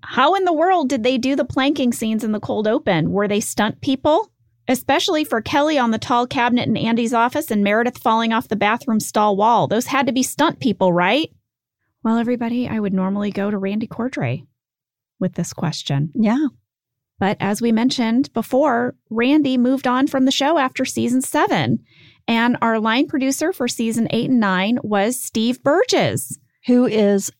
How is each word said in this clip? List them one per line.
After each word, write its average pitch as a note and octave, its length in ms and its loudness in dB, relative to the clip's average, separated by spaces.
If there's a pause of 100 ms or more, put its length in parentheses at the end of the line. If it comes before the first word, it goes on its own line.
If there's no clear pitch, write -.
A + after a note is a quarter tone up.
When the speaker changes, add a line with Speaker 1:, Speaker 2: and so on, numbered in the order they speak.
Speaker 1:
"How D4 320 2
in G4 100 0
the F4 80 2
world E4 360 2
did B3+ 140 -2
they B3+ 160 0
do C4 160 0
the C#4 100 0
planking C#4 480 0
scenes A3 320 -4
in A3 80 -2
the G#3 80 -4
cold G#3+ 280 -2
open? F3+ 440 0
Were G3+ 160 0
they G3+ 120 0
stunt - 420 -4
people?" D4+ 460 0 (400)
Especially D4+ 560 0
for B3 160 -4
Kelly D4+ 360 0
on A#3+ 140 2
the A3 80 0
tall A#3+ 260 0
cabinet A#3+ 440 0
in A3 80 0
Andy's A3+ 360 0
office A#3+ 380 0
and G#3 140 0
Meredith A3 340 0
falling A3+ 340 0
off A3+ 140 -2
the - 80 -6
bathroom G#3+ 460 0
stall G#3 360 0
wall. G#3+ 300 4
Those A3 200 0
had C4+ 200 0
to C4 60 0
be B3+ 100 2
stunt - 380 -2
people, F#3+ 320 2
right? F#3+ 400 2 (720)
Well, A3+ 120 2
everybody, A#3+ 520 -2
I A3 100 -4
would G3 160 -2
normally G3 380 -2
go G3+ 180 -2
to G#3 80 -2
Randy G3+ 300 -4
Cordray A3+ 580 -6 (720)
with F#3 160 -4
this - 180 -6
question. D3+ 600 -4
Speaker 2:
Yeah. B3 320 0 (720)
Speaker 1:
But G3+ 220 -2
as G3+ 200 -2
we A#3 120 2
mentioned A#3+ 600 0
before, B3 640 0 (160)
Randy C4 480 2
moved C4 300 0
on B3+ 180 2
from C4+ 200 2
the C4+ 60 4
show D#4 260 2
after C4 260 -2
season A#3+ 380 -2
seven. A#3 580 0 (480)
And A#3 340 2
our A3+ 160 2
line A3+ 300 0
producer C#4 440 -2
for C4 140 -4
season A3+ 440 -2
eight A#3+ 200 0
and B3+ 80 4
nine G3+ 460 2
was G#3 360 0
Steve A#3 440 -2
Burgess. D4+ 760 0 (280)
Speaker 2:
Who B3 200 4
is G3+ 540 2